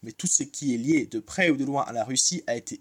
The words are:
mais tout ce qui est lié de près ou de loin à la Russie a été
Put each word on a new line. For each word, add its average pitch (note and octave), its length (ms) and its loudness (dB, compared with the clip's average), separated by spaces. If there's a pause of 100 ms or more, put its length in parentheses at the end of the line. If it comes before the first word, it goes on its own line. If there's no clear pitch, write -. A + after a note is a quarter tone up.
mais A2+ 80 -12
tout - 160 -4
ce - 160 2
qui C3+ 320 -2
est - 20 2
lié C3+ 300 2
de A2+ 120 -6
près F3 300 2
ou C#3+ 80 4
de C3+ 80 -2
loin C#3 180 0
à - 80 -8
la A2+ 140 -2
Russie C3 400 0
a A#2+ 100 0
été - 260 -8